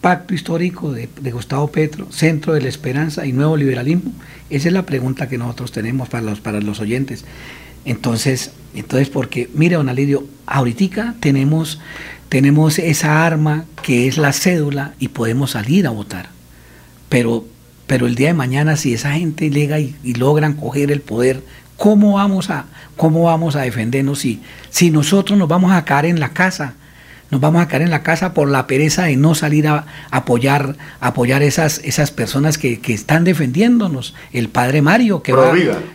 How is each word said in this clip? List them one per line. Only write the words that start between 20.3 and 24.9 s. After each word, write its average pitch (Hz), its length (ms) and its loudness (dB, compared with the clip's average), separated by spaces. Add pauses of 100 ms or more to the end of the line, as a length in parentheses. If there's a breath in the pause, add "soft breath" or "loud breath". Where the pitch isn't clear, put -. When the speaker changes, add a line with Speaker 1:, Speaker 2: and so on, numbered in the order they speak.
Speaker 1:
coger 143 400 -2
el 143 80 -2
poder, 127 420 -2 (340 loud breath)
¿cómo 208 360 4
vamos 196 380 0
a, 151 160 -6 (300 loud breath)
cómo 160 280 2
vamos 160 320 2
a 143 60 -2
defendernos 127 580 -2
si, 117 200 -4 (300 loud breath)
si 175 220 4